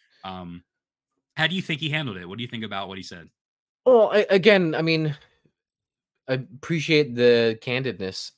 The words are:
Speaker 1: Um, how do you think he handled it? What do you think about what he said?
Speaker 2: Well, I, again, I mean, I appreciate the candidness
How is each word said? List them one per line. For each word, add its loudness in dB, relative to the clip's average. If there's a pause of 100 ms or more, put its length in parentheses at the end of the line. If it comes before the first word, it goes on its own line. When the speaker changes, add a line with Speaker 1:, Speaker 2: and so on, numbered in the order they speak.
(240)
Speaker 1:
Um, -14 (760)
how 0
do -4
you -4
think -6
he -4
handled -6
it? -12
What -12
do -10
you -10
think -10
about -8
what -12
he -12
said? -18 (560)
Speaker 2:
Well, 6
I, 2
again, 4
I -2
mean, 0 (1120)
I -2
appreciate -2
the 4
candidness -6